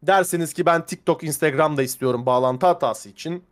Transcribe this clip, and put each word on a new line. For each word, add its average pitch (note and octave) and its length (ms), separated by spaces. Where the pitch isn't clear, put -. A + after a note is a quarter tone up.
Derseniz F3 500
ki F3 140
ben E3 200
TikTok, E3+ 380
Instagram'da D3+ 580
istiyorum B2+ 440
bağlantı B2+ 400
hatası C#3+ 420
için. E3+ 440